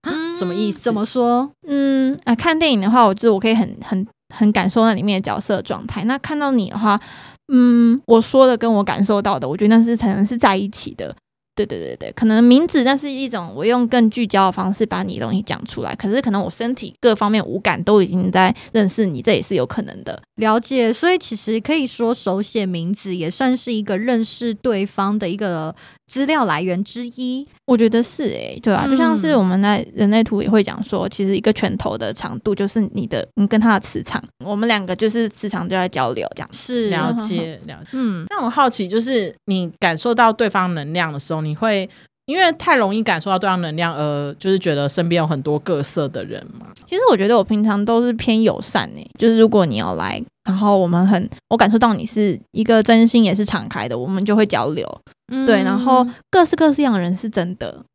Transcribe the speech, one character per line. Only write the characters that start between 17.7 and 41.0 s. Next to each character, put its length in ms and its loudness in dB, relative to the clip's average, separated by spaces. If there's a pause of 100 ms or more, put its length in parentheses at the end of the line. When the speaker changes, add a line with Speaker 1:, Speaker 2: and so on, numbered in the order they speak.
Speaker 3:
都 180 4
已 60 2
经 240 -2
在 240 2 (180)
认 160 2
识 160 -2
你， 160 -4
这 140 2
也 80 0
是 120 -6
有 120 0
可 160 -8
能 220 -14
的。 140 -10 (180)
Speaker 2:
了 220 0
解， 320 0
所 220 0
以 60 0
其 180 -8
实 240 -4
可 140 -2
以 120 -2
说 280 -2
手 260 -4
写 240 -4
名 300 -4
字 200 -8
也 160 -4
算 240 0
是 160 -6
一 120 -2
个 160 -4
认 260 0
识 300 -4
对 320 -2
方 320 -4
的 100 -4
一 80 -6
个 380 -6 (320)
资 180 -4
料 220 2
来 160 0
源 200 -2
之 220 -6 (120)
一。 300 -6 (200)
Speaker 3:
我 100 4
觉 120 4
得 140 2
是 220 -6
欸， 380 -8
对 100 2
啊， 140 2
Speaker 2:
嗯。 40 0
Speaker 3:
就 60 2
像 200 2
是 200 2
我 60 4
们 180 2
在 340 0
人 140 2
类 160 4
图 180 -2
也 60 -2
会 160 4
讲 180 -6
说， 280 -4
其 160 -4
实 100 0
一 40 0
个 120 2
拳 240 -2
头 220 -4
的 140 -6
长 280 -10
度 140 -2
就 120 -2
是 140 -2 (140)
你 120 -4
的， 280 -4
你 120 2
跟 140 4
他 180 4
的 20 0
磁 220 -8
场， 200 -8 (220)
我 120 -6
们 100 -2
两 180 0
个 120 -4
就 140 0
是 180 -2
磁 180 -10
场 220 -6
就 80 -2
在 100 0
交 260 -2
流 220 -6
这 60 -14
样。 120 -12
Speaker 2:
是。 360 -4
Speaker 1:
了 240 -2
解， 520 -4
Speaker 3:
嗯。 40 -16
Speaker 1:
了 140 -16
解。 100 -20
Speaker 2:
嗯。 380 -4
Speaker 1:
那 120 -6
我 60 -2
好 180 2
奇， 220 -2
就 100 -2
是 340 -2 (120)
你 340 -2
感 180 0
受 180 -2
到 180 4
对 160 0
方 260 -2
能 200 -8
量 180 -2